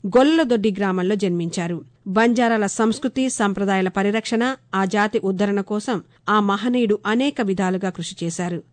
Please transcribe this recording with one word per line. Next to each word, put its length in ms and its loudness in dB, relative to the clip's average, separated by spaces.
గొల్లదొడ్డి 680 4
గ్రామంలో 440 0
జన్మించారు. 600 -2
బంజారాల 600 2
సంస్కృతి, 640 0
సంప్రదాయాల 580 0
పరిరక్షణ, 560 -2
ఆ 100 2
జాతి 340 0
ఉద్ధరణ 420 0
కోసం 360 -4
ఆ 100 4
మహనీయుడు 560 0
అనేక 360 0
విధాలుగా 480 -2
కృషి 280 -10
చేశారు. 420 -6